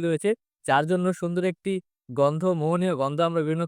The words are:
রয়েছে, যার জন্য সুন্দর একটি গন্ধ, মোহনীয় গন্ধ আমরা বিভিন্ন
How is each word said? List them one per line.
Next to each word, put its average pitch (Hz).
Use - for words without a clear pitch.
রয়েছে, 170
যার 139
জন্য 180
সুন্দর 175
একটি 190
গন্ধ, 147
মোহনীয় 170
গন্ধ 139
আমরা 165
বিভিন্ন 160